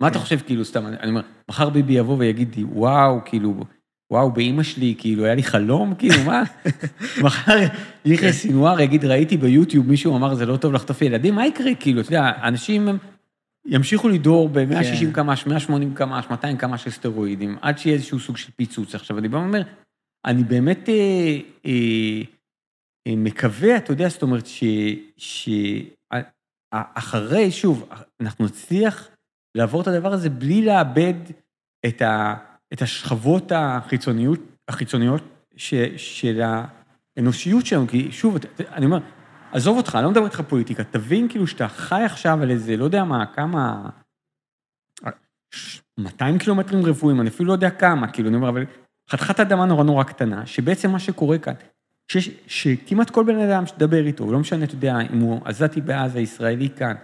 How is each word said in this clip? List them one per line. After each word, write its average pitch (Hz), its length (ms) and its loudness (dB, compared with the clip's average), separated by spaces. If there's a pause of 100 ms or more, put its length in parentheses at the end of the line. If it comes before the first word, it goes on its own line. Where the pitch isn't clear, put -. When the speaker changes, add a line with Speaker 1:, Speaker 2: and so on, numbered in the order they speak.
Speaker 1:
מה 139 80 4
אתה - 60 2
Speaker 2:
כן. - 60 -2
Speaker 1:
חושב, 156 180 -2
כאילו, 117 260 -4
סתם, 107 220 -4
אני, 110 100 -10
אני 110 140 -6
אומר, 110 120 0 (260)
מחר 147 220 0
ביבי 139 220 2
יבוא 127 260 2
ויגיד 117 380 0
לי, - 80 -4
"וואו, 131 600 2
כאילו, 104 400 -2 (460)
וואו, 123 220 2
באמא 123 300 0
שלי, 127 360 -2
כאילו, 107 260 -2
היה 113 100 4
לי 131 80 2
חלום", 139 520 0
כאילו, 165 300 4
מה? 240 180 2 (400)
Speaker 2:
<laughs> 226 420 -6
Speaker 1:
מחר 214 340 4 (460)
יחיא 170 220 4
Speaker 2:
כן. 175 60 6
Speaker 1:
סינואר 151 480 4
יגיד, 143 240 4
"ראיתי 156 320 2
ביוטיוב, 135 520 4
מישהו 143 280 2
אמר, 135 180 0
זה 120 120 0
לא 127 100 0
טוב 139 160 0
לחטוף 135 300 -2
ילדים", 139 320 2
מה 233 120 2
יקרה, 269 280 0
כאילו, 123 260 2
אתה - 80 -4
יודע, 143 240 2 (100)
אנשים 202 460 0
הם 196 100 -2 (720)
ימשיכו 208 400 2
לדהור 160 400 4
במאה 143 360 0
שישים 156 280 0
Speaker 2:
כן. - 0 -
Speaker 1:
קמ"ש, 147 340 -2
מאה 147 140 0
שמונים 143 340 -2
קמ"ש, 131 360 -4
מאתיים 131 260 -4
קמש 123 280 -6
של 120 60 -6
סטרואידים, 104 720 -4
עד 147 180 -2
שיהיה 151 160 2
איזשהו 135 260 -4
סוג 123 160 -8
של - 200 -14
פיצוץ. 110 380 -6
עכשיו, 104 240 -8
אני 107 100 -4
בא 123 80 -4
ואומר, 190 260 -2 (600)
אני 123 200 2
באמת, 127 440 0
אה, 190 500 2 (280)
אה, 131 60 -2 (1300)
אה, 113 100 -2
מקווה, 113 600 2
אתה 160 160 -4
יודע, 170 160 0
זאת - 140 -6
אומרת, 123 240 -2
ש-, - 180 -6 (520)
ש-, - 320 -12 (640)
ה-, 120 40 -4 (560)
ה-, 110 260 -8
אחרי, 127 520 0
שוב, 151 380 -2 (320)
אנחנו 110 240 -4
נצליח 196 640 -2 (460)
לעבור 117 280 0
את 175 40 -6
הדבר 180 260 0
הזה 170 180 0
בלי 143 340 0
לאבד 175 500 2 (720)
את 117 160 -2
ה-, 107 320 0 (380)
את 135 100 -6
השכבות 135 720 0
החיצוניות, 131 840 -2 (280)
החיצוניות 123 540 0 (340)
ש-, - 180 -6 (220)
של 117 460 -4 (760)
האנושיות 131 500 0
שלנו, 135 220 0
כי 127 240 -2
שוב, 208 240 0
את-, 139 80 -4
את-, - 160 -14
אני - 260 -2
אומר, 170 120 4 (540)
עזוב 160 240 2
אותך, - 180 -2
אני 117 100 2
לא 165 60 2
מדבר 214 140 4
איתך 202 240 -6
פוליטיקה, 117 360 -2
תבין 151 440 0
כאילו 202 180 -2
שאתה 120 220 -4
חי - 360 -4
עכשיו 160 380 0
על 127 80 0
איזה, 113 260 0
לא 123 80 -2
יודע 190 200 2
מה, 123 220 -2
כמה, 131 640 -4 (1700)
ש-, - 260 -16 (180)
מאתיים 123 400 -2
קילומטרים 190 480 0
רבועים, 143 340 2
אני 113 80 2
אפילו 175 200 -4
לא 190 40 2
יודע 185 180 2
כמה, 170 380 2
כאילו, 110 200 -2
אני 113 80 2
אומר, 127 120 0
אבל 123 160 -2 (460)
חתיכת - 300 0
אדמה 190 260 4
נורא 151 180 4
נורא 143 200 4
קטנה, 110 420 -4
שבעצם 185 440 0
מה 185 80 0
שקורה 165 400 0
כאן, 143 140 -6 (560)
שיש, 185 220 -2 (160)
שכמעט 190 640 0
כל 226 140 2
בן 220 140 2
אדם 196 280 2
שתדבר 156 400 2
איתו, 143 180 -4
הוא 107 80 -2
לא 131 60 2
משנה, 156 260 -2
אתה 139 100 -6
יודע, 131 240 -2 (140)
אם 117 80 2
הוא 117 240 0
עזתי 151 360 -2
בעזה, 131 400 -4
ישראלי 117 480 -2
כאן 123 360 -6